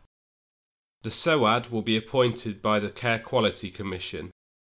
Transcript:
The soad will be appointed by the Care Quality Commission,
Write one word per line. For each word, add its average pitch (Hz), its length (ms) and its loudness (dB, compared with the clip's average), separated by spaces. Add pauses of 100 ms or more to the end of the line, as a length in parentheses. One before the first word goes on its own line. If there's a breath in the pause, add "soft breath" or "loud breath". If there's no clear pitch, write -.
(1040)
The 110 80 -6
soad 120 560 2
will 113 160 -2
be 113 120 2
appointed 117 640 0
by 107 180 2
the 101 100 -4
Care 117 300 -2
Quality 110 500 0
Commission, 92 600 -8 (300)